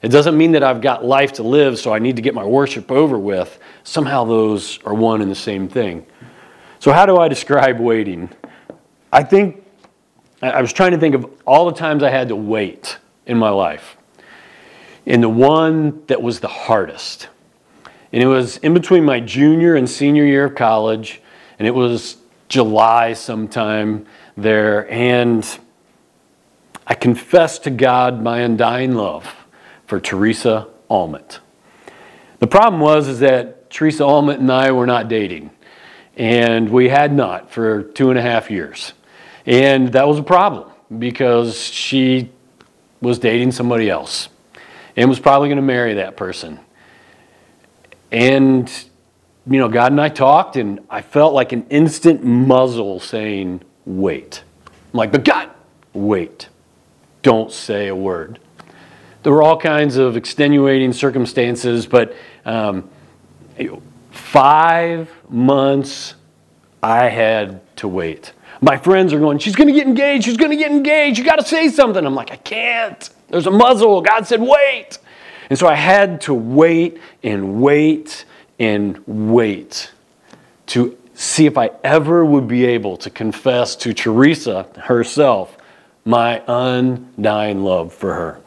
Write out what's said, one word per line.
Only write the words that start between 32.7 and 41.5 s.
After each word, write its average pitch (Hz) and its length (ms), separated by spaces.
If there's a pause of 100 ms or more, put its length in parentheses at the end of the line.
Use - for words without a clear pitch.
was 151 280
is 127 140
that 127 500
Teresa 156 340
Almond 143 360
and 131 100
I 131 200
were 123 140
not 120 220
dating, 92 420 (640)
and 117 540
we 123 200
had 143 240
not 101 360
for 110 320
two 131 300
and 127 80
a - 20
half 117 300
years. - 420 (540)
And 131 460
that 131 140
was 147 120
a 147 40
problem 180 480 (280)
because 120 600